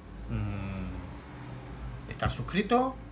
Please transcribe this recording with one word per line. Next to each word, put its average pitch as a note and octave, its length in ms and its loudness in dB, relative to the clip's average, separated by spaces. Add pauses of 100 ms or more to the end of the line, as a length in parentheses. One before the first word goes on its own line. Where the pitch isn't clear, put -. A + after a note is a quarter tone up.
(280)
Mm, G2 1800 -4
estar - 220 2
suscrito, A#3 640 6 (160)